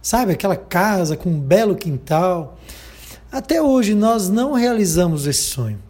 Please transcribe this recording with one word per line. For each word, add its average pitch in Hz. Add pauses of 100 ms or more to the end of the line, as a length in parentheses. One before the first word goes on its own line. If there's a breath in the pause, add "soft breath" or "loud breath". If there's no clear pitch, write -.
Sabe, 220
aquela 185
casa 180
com 180
um 156
belo 185
quintal. 160 (720 loud breath)
Até 311
hoje 254
nós 214
não 247
realizamos 180
esse 143
sonho. 110 (100)